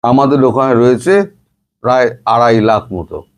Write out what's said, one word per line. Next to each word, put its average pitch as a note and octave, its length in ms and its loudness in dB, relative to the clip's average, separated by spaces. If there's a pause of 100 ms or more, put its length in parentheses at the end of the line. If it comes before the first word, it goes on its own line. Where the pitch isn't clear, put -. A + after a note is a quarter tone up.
আমাদের C#3 400 0
ওখানে C3 300 0
রয়েছে B2 400 0 (680)
প্রায় B2 240 0 (160)
আড়াই A#2 360 2
লাখ G#2+ 220 0 (100)
মতো D#2+ 260 -10 (200)